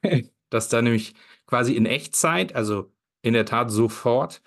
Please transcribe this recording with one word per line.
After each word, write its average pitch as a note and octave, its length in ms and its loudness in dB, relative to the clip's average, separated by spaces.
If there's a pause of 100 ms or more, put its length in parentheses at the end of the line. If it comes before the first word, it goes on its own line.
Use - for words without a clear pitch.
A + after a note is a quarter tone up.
<laughs> - 480 -2
dass A2+ 200 -2
da A#2 120 2
nämlich A#2 320 0 (320)
quasi B2+ 300 0
in A3 100 4
Echtzeit, E3+ 720 -2
also G#2 360 -4 (300)
in A2+ 120 0
der A2 120 2
Tat A#2 240 -2
sofort, A#2 760 0